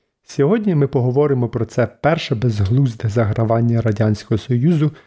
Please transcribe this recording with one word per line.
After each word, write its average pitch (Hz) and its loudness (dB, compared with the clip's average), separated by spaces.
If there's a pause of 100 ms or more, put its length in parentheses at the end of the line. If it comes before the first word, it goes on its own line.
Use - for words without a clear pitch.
(220)
Сьогодні 196 0
ми 143 2
поговоримо 127 0
про 113 -4
це 117 -2
перше - -2
безглузде 113 0
загравання 113 0
Радянського 107 0
Союзу 147 0 (140)